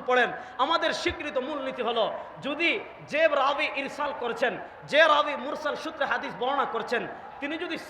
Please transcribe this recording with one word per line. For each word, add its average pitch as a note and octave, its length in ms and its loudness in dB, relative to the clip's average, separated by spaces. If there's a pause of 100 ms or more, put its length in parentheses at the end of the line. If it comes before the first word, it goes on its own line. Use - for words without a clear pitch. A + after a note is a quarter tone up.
পড়েন, B3 200 6 (360)
আমাদের E4 260 4 (120)
স্বীকৃত E4 340 -2 (120)
মূলনীতি C4 400 -4
হলো, A#3 160 2 (420)
যদি D4+ 240 2 (420)
যে D4+ 100 4 (180)
রাবি C#4+ 260 2 (140)
ইরসাল C#4 300 -4 (120)
করেছেন, A#3 300 0 (380)
যে D4 100 8 (120)
রাবি D4 220 2 (100)
মুরসাল C#4+ 300 -4 (100)
সূত্রে D4+ 280 -4
হাদিস B3+ 280 -2
বর্ণনা C4 340 2
করছেন, A3 300 -2 (360)
তিনি C#4+ 140 -4 (100)
যদি D#4+ 120 -4 (140)